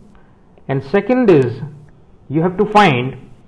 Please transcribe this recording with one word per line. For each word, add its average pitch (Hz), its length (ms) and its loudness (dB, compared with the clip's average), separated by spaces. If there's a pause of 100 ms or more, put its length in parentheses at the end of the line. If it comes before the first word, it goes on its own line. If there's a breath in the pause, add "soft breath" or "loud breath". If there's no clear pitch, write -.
(680 soft breath)
And 135 160 -4
second 226 440 0
is 135 320 2 (680)
you 147 140 -2
have 180 160 -2
to 208 80 0
find 135 640 0 (180)